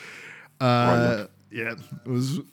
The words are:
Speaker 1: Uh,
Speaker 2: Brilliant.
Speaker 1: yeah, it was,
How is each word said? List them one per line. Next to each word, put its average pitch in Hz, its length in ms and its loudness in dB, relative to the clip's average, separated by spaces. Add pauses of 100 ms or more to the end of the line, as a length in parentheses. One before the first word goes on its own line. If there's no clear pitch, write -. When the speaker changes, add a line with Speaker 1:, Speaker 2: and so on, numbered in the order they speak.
(600)
Speaker 1:
Uh, 120 360 4
Speaker 2:
Brilliant. 117 360 2 (200)
Speaker 1:
yeah, 113 220 -6 (320)
it 131 40 -8
was, 131 300 -2 (140)